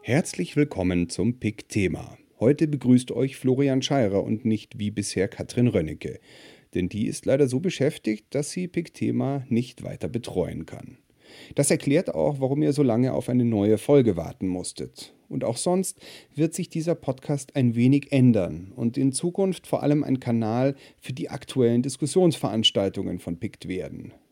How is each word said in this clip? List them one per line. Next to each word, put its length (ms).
Herzlich 520
willkommen 540
zum 300
pick-Thema. 760
Heute 280
begrüßt 440
euch 260
Florian 460
Scheirer 400
und 220
nicht 340
wie 100
bisher 380
Katrin 400
Rönnecke. 520
Denn 160
die 160
ist 220
leider 200
so 120
beschäftigt, 720
dass 180
sie 180
pick-Thema 800
nicht 360
weiter 260
betreuen 560
kann. 320
Das 160
erklärt 460
auch, 240
warum 240
ihr 100
so 80
lange 320
auf 160
eine 160
neue 320
Folge 400
warten 300
musstet. 680
Und 140
auch 140
sonst 420
wird 220
sich 140
dieser 260
Podcast 600
ein 200
wenig 360
ändern 640
und 220
in 140
Zukunft 560
vor 160
allem 200
ein 160
Kanal 560
für 140
die 160
aktuellen 540
Diskussionsveranstaltungen 1400
von 180
pikt 300
werden. 460